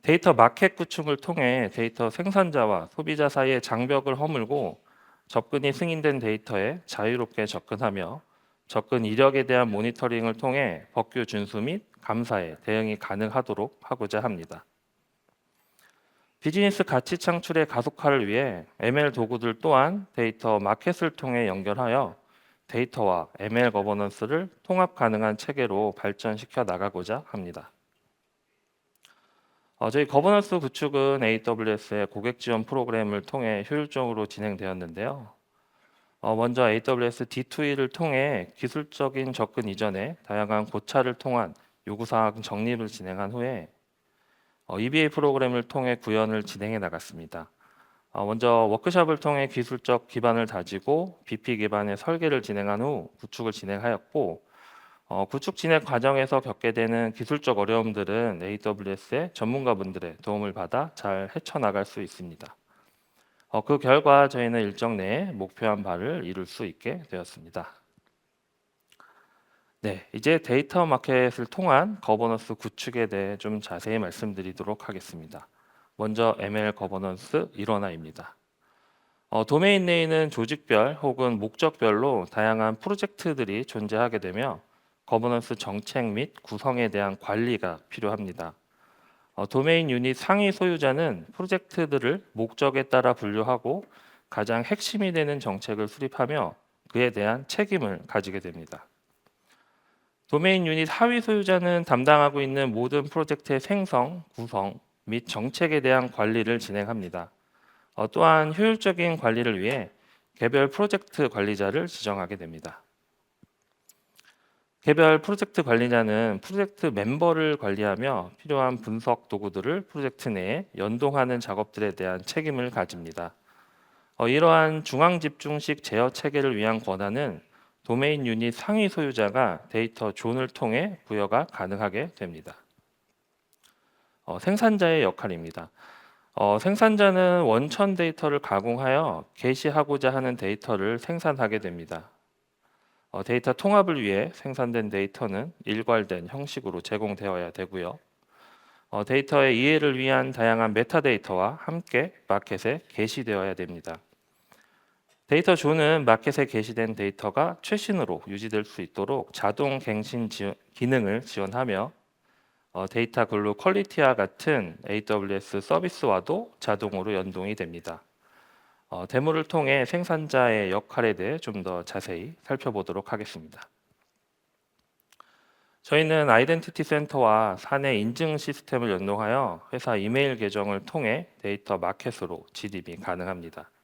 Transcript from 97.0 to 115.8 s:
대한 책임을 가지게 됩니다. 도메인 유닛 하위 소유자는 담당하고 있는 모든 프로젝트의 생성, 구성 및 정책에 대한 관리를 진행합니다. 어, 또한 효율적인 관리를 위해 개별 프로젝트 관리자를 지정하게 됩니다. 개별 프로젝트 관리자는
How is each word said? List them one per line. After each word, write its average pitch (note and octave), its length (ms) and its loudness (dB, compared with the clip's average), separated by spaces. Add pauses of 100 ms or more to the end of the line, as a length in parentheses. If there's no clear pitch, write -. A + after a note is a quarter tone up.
대한 A2 380 0
책임을 D#3+ 600 -2
가지게 G2 340 -4
됩니다. E2 460 -14 (1400)
도메인 F3+ 380 4
유닛 D#3+ 240 2
하위 A#3+ 320 2
소유자는 F#3 600 2
담당하고 C#3+ 580 6
있는 C3+ 300 0
모든 C3 320 0
프로젝트의 D3 560 0
생성, F3 640 0 (100)
구성 G#2 440 -4 (260)
및 A#2 220 -4
정책에 D3+ 540 0
대한 C3 320 4
관리를 A2+ 460 2
진행합니다. G2+ 720 -6 (640)
어, A2 140 -2
또한 D#3+ 460 6
효율적인 F#3 640 2
관리를 A#2 420 2
위해 A2+ 300 -2 (460)
개별 C3+ 340 4
프로젝트 F#3+ 640 0
관리자를 G#2 560 0
지정하게 G2+ 500 -6
됩니다. E2 460 -14 (2000)
개별 D#3 400 8
프로젝트 G3+ 420 -2
관리자는 A#2 800 4